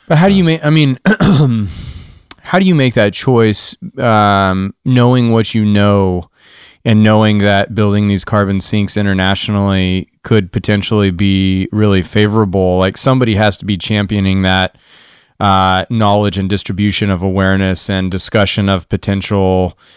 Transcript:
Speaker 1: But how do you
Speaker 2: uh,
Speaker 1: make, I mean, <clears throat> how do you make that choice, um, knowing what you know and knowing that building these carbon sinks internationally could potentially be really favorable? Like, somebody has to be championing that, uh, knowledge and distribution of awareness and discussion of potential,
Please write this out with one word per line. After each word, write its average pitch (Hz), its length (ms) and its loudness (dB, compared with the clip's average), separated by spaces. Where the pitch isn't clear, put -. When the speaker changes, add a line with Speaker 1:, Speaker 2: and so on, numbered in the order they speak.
Speaker 1:
But 156 120 2
how 185 100 4
do 196 60 2
you 190 80 2
Speaker 2:
uh, - 20 2
Speaker 1:
make, 160 200 -2
I 147 40 0
mean, 151 340 2
<clears throat> 135 680 2
how - 180 -2
do 196 60 2
you 180 100 2
make 131 180 2
that 104 200 2
choice, 113 600 0
um, 101 760 0
knowing 123 460 2
what 113 240 0
you 110 100 0
know 101 640 0
and 107 180 4
knowing 107 360 4
that 101 340 0
building 104 340 0
these 101 160 -2
carbon 98 360 0
sinks 101 380 -4
internationally 95 1120 -2
could 104 280 0
potentially 104 600 0
be 95 600 0
really 104 320 2
favorable? 98 760 0
Like, 92 200 -2
somebody 127 380 0
has 104 220 0
to - 80 -14
be 98 120 -2
championing 98 640 -2
that, 92 340 -2
uh, 95 500 2
knowledge 104 480 0
and 95 120 -2
distribution 101 600 -2
of 90 140 -2
awareness 95 640 0
and 95 220 -4
discussion 98 580 -2
of 95 200 -2
potential, 92 880 -2